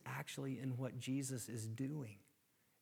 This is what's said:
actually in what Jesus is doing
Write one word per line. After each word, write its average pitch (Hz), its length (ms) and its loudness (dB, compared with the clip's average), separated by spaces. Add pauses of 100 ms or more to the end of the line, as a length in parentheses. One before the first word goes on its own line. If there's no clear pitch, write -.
actually 135 540 -2
in 135 160 2
what 127 240 0
Jesus 131 480 2
is 110 180 -2
doing 113 520 0 (640)